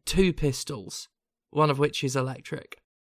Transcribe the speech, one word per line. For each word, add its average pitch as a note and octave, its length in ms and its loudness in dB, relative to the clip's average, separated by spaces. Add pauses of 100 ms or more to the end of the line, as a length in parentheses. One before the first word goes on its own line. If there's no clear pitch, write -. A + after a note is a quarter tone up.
two F#3 260 4
pistols, - 720 -4 (440)
one D3+ 180 4
of C#3 80 2
which C#3+ 260 0
is C3 120 -2
electric. - 640 -6 (300)